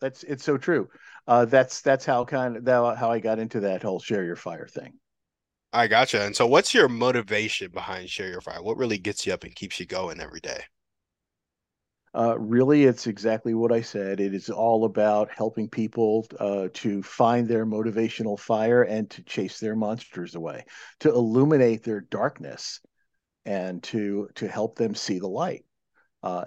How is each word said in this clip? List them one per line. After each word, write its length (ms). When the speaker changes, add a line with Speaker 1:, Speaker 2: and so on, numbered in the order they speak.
Speaker 1:
that's, 220
it's 220
so 120
true. 320
Uh, 180
that's, 380
that's 220
how 200
kind 320
of, 100
that, 320
how 120
I 80
got 220
into 200
that 220
whole 160
share 260
your 120
fire 320
thing. 260
Speaker 2:
I 140
gotcha. 360
And 140
so 100
what's 280
your 140
motivation 800
behind 400
Share 180
Your 120
Fire? 220
What 140
really 220
gets 280
you 60
up 120
and 100
keeps 260
you 60
going 340
every 200
day? 240
Speaker 1:
Uh, 240
really, 460
it's 220
exactly 480
what 180
I 80
said. 400
It 140
is 160
all 340
about 460
helping 380
people, 580
uh, 360
to 280
find 460
their 160
motivational 760
fire 440
and 280
to 120
chase 380
their 140
monsters 600
away, 320
to 100
illuminate 720
their 200
darkness 800
and 380
to, 520
to 120
help 280
them 180
see 260
the 80
light. 360
Uh, 240